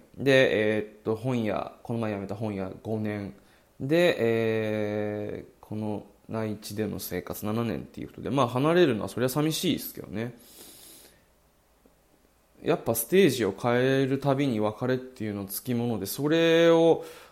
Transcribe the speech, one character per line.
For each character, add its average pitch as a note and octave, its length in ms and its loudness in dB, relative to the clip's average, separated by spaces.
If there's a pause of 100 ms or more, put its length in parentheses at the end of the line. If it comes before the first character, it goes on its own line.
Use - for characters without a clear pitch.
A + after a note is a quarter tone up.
(140)
で、 A2 640 4
え G#2+ 40 0
ー - 200 -12
っ - 20 -20
と、 A2 140 0
本 A#2+ 260 -2
屋、 G2 300 -4 (100)
こ A#2+ 120 -6
の A#2 60 -2
前 G#2+ 120 -2
辞 G2 60 -4
め G2 80 -6
た G2 80 -8
本 G#2+ 200 -4
屋 F#2+ 160 -6 (120)
五 A2 180 -4
年。 G#2 320 -6 (480)
で、 E3 380 2
え G#2+ 1300 -2
ー、 - 180 -20
こ G#2+ 100 -10
の G#2+ 280 -6 (240)
内 A2 280 -4
地 G#2 200 -12
で G#2+ 100 -2
の F#2+ 120 -6
生 F2+ 240 -6
活 - 240 -10
七 A2+ 180 -2
年 F#2+ 140 -4
っ B1+ 60 -8
て - 180 -14
い - 20 -8
う - 40 -12
こ - 80 -20
と - 40 -14
で、 - 80 -6
ま C3 140 2
あ、 A#2+ 60 2
離 C#3 260 0
れ F3 120 6
る B2+ 80 2
の F#2+ 100 -4
は G2 40 -6
そ G#2 120 -8
り B2 60 2
ゃ C3 40 0
寂 D3+ 240 0
し F3 160 -2
い - 80 2
で - 40 -
す - 120 -14
け - 80 -12
ど - 60 -16
ね。 A2+ 260 -8 (2250)
や D#3+ 140 2
っ - 60 -14
ぱ A#2 120 0
ス - 120 -2
テ F#3 220 6
ー - 20 6
ジ A#2 160 0
を G#2 120 0
変 B2+ 440 2
え C3+ 40 2
る C#3 140 -2
た C#3 140 2
び C#3 120 0
に A2+ 140 0
別 G#2+ 260 -2
れ B2+ 100 0
っ - 20 -6
て B2+ 260 -10
い G#2+ 60 -4
う G2+ 40 -6
の G2+ 60 -6
は G2 60 -8
つ - 180 -10
き B2+ 80 -4
も A#2+ 140 0
の A2+ 120 -2
で、 F#2 60 -4
そ C#3 240 -4
れ E3 420 6
を E3 360 6 (260)